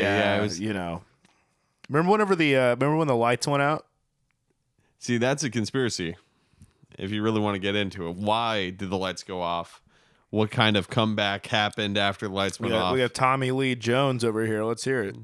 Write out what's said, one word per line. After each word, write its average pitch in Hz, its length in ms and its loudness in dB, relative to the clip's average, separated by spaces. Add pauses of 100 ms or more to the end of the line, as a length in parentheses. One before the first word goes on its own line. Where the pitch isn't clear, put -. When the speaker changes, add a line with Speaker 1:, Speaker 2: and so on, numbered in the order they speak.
Speaker 1:
Yeah, 101 180 2
Speaker 2:
Yeah, 101 200 2
it 104 40 0
was 92 180 -4
Speaker 1:
you 107 140 -4
know. 87 280 -6 (840)
Remember 165 240 2
whenever 208 240 2
the, 147 200 4
uh, 127 140 4
remember 135 260 2
when 160 120 2
the 127 80 2
lights 120 300 2
went 143 160 2
out? 151 240 0 (1120)
Speaker 2:
See, 120 180 -2
that's 131 280 0
a 139 60 -2
conspiracy. 107 680 -2 (840)
If 95 120 -6
you 104 120 -4
really 110 180 2
wanna 104 200 0
get 98 140 -2
into 95 360 -2
it, 87 60 -8
why 107 520 0
did 92 220 -8
the 98 80 0
lights 92 240 -4
go 92 180 -8
off? 85 400 -6 (500)
What 107 200 0
kind 107 260 4
of 95 140 -2
comeback 104 560 0
happened 104 500 0
after 101 300 0
the 95 80 -6
lights 98 240 -2
Speaker 1:
We 117 60 -8
Speaker 2:
went 110 100 0
Speaker 1:
got, 107 140 2
Speaker 2:
off? 90 60 2
Speaker 1:
we 131 40 2
got 123 160 0
Tommy 131 380 2
Lee 131 240 0
Jones 120 480 0
over 110 200 0
here. 110 200 -2
Let's 113 180 -4
hear 131 220 -2
it, 98 200 -8